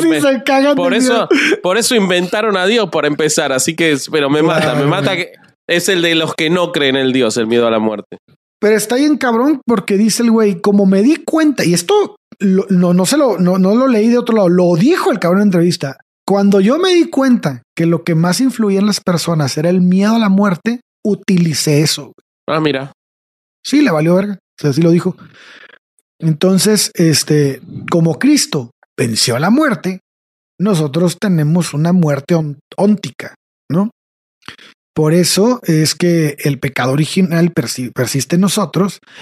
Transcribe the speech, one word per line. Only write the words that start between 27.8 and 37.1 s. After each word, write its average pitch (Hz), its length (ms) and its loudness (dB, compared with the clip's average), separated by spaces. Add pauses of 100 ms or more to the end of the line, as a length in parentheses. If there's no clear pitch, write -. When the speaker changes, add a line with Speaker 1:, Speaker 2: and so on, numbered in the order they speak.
Speaker 1:
como 165 260 0
Cristo 202 540 0 (260)
venció 117 380 -2
a 127 60 -4
la 175 80 0
muerte, 220 500 0 (580)
nosotros 170 600 0
tenemos 165 540 0
una 156 180 0
muerte 156 440 0
on-, 151 240 -4 (180)
óntica, - 580 -2 (340)
¿no? 196 200 0 (1080)
Por 156 180 2
eso 196 500 2
es 156 320 0
que 165 480 0
el 139 160 -2
pecado 131 320 -4
original 165 600 0